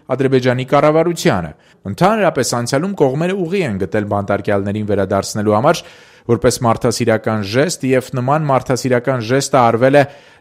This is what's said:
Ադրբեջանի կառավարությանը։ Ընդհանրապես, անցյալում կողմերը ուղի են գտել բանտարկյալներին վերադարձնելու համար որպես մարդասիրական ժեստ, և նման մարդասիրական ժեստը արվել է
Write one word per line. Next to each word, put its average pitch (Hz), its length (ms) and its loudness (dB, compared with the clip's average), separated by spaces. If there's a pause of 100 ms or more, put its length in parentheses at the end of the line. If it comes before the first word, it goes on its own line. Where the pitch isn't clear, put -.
Ադրբեջանի 127 600 0
կառավարությանը։ 147 880 0 (320)
Ընդհանրապես, 165 720 0
անցյալում 139 420 -2
կողմերը 160 420 0
ուղի 180 240 -2
են 104 160 -4
գտել 104 320 -4
բանտարկյալներին 101 760 -2
վերադարձնելու 101 720 0
համար 151 260 0 (380)
որպես 117 360 0
մարդասիրական 113 840 0
ժեստ, 131 400 -2
և 127 260 0
նման 139 360 -2
մարդասիրական 127 800 0
ժեստը 135 360 0
արվել 120 380 4
է 135 60 6 (360)